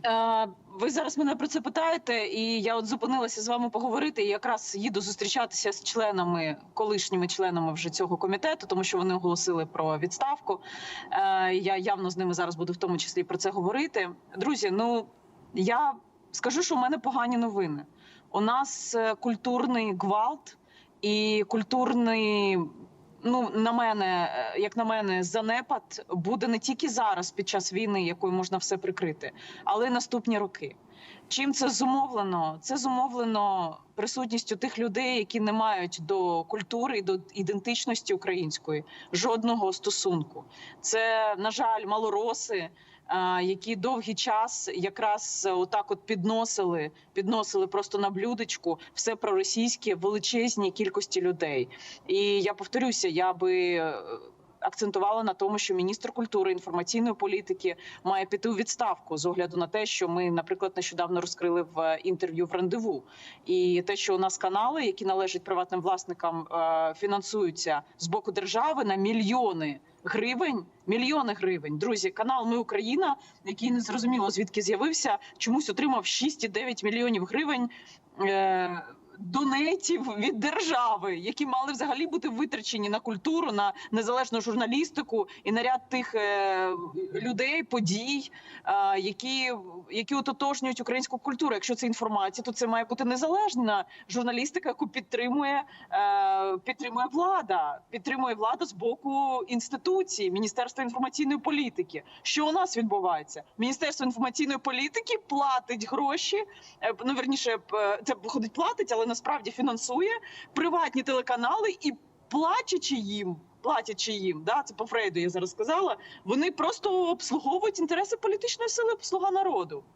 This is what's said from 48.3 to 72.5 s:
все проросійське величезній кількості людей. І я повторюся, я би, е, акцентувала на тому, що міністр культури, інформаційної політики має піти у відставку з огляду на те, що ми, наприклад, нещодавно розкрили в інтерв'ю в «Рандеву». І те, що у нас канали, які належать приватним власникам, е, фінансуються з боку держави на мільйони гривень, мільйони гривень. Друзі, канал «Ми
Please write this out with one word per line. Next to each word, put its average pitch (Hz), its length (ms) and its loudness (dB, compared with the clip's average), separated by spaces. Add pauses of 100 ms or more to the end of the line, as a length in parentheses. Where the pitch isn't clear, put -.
все 220 220 0
проросійське 214 800 2
величезній 208 760 2
кількості 190 500 0
людей. 156 480 0 (380)
І 190 100 2 (240)
я 202 140 2
повторюся, 226 540 0
я 180 240 2
би, 180 420 2
е, 160 200 0 (640)
акцентувала 202 640 0
на 196 120 0
тому, 202 240 0
що 196 160 0
міністр 190 380 -2
культури, 202 400 2
інформаційної 180 640 0
політики 185 600 0 (280)
має 190 220 2
піти 202 220 0
у 226 60 2
відставку 196 600 -2
з 151 100 -2
огляду 175 300 0
на 170 100 2
те, 214 200 0
що 185 220 0
ми, 175 220 2
наприклад, 185 460 0
нещодавно 175 440 0
розкрили 175 420 0
в 160 420 0
інтерв'ю 175 420 0
в 165 60 -8
«Рандеву». 185 500 0 (440)
І 180 400 4
те, 202 100 -2
що 196 180 0
у 185 40 2
нас 185 200 0
канали, 233 460 0
які 196 200 -2
належать 185 400 0
приватним 180 360 -2
власникам, 170 720 -2
е, 160 420 2
фінансуються 190 880 0 (160)
з 170 100 -6
боку 196 240 -2
держави 233 520 0
на 196 100 2
мільйони 196 880 2 (240)
гривень, 240 600 0 (220)
мільйони 247 460 2
гривень. 160 460 -2
Друзі, 196 320 0
канал 240 360 0
«Ми 233 100 2